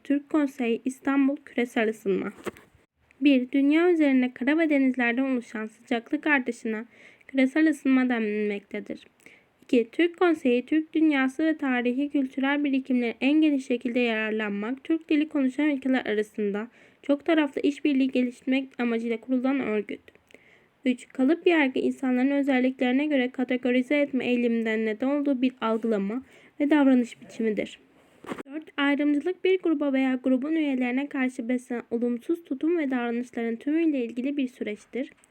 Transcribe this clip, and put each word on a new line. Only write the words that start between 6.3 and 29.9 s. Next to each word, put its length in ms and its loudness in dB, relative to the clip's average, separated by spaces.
küresel 420 2
ısınma 400 2
denmektedir. 1000 -4
İki, 300 2
Türk 280 -2
Konseyi, 460 2
Türk 280 -2
dünyası 520 2
ve 120 0
tarihi 520 0
kültürel 540 -2
birikimlerin 580 0
en 200 4
geniş 240 2
şekilde 340 -2
yararlanmak, 840 -2
Türk 260 -2
dili 200 2
konuşan 400 0
ülkeler 360 0
arasında 640 -2
çok 220 -2
taraflı 360 2
işbirliği 500 0
geliştirmek 680 -2
amacıyla 380 -2
kurulan 420 -2
örgüt. 420 -4
Üç, 240 -2
kalıp 380 0
yargı 320 2
insanların 520 -2
özelliklerine 720 0
göre 240 0
kategorize 720 -2
etme 260 -2
eğiliminden 600 0
neden 220 -4
olduğu 340 -2
bir 100 0
algılama 640 -2
ve 100 0
davranış 520 4
biçimidir. 580 -6
Dört, 180 -12
ayrımcılık 640 0
bir 160 2
gruba 340 0